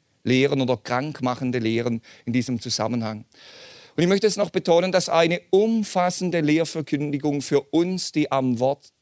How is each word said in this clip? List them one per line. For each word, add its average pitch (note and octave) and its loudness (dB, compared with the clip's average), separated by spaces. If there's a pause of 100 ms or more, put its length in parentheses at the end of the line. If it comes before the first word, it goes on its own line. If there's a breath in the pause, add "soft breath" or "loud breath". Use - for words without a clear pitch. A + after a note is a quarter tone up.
(240)
Lehren C3+ 2
oder B2+ 0
krankmachende B2+ -4
Lehren A2+ -2 (240 loud breath)
in A#2+ -4
diesem B2 -2
Zusammenhang. A2 -4 (720 loud breath)
Und D#3+ 0
ich F3 2
möchte G3+ 2
es G3 0
noch G3 -2
betonen, F3 2
dass F3+ 2
eine E3+ 2 (100)
umfassende F#3 0
Lehrverkündigung D3 -2
für C#3 0
uns, F3 -2
die D3+ 0
am C3 0
Wort C3+ -2 (120)